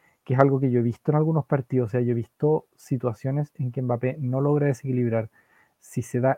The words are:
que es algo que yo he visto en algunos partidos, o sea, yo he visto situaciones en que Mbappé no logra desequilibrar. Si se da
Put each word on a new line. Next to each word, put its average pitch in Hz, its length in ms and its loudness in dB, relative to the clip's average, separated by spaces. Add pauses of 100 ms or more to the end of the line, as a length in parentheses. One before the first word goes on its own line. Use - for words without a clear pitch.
(240)
que 131 120 -4
es 131 40 6
algo 135 220 4
que 135 100 2
yo 120 80 4
he 117 40 2
visto 120 280 -2
en 147 60 4
algunos 156 280 2
partidos, 127 420 0
o 98 40 -12
sea, 123 100 0
yo 120 100 0
he 117 40 0
visto 147 500 -2 (120)
situaciones 135 760 -4
en 127 180 -6
que 135 80 -6
Mbappé 127 380 -2
no 127 200 -2
logra 147 280 2
desequilibrar. 120 600 -2 (520)
Si - 200 -8
se 120 200 -4
da 131 160 2